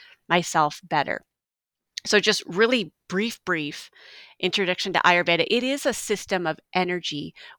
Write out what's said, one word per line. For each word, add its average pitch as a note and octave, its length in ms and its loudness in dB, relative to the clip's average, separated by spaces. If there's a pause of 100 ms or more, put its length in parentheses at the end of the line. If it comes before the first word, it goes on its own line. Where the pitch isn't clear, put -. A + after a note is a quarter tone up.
(280)
myself E3 540 2
better. - 440 -2 (800)
So G#3+ 140 4
just G3+ 280 2
really G#3+ 460 2 (160)
brief, G#3+ 360 -4
brief D#3 440 -4 (520)
introduction F3+ 540 -2
to E3+ 60 4
Ayurveda. E3+ 480 4
It A#3 140 2
is C#4 240 -2
a B3 60 0
system F#3+ 560 -4
of D#3 100 -4 (160)
energy F3 580 -4 (260)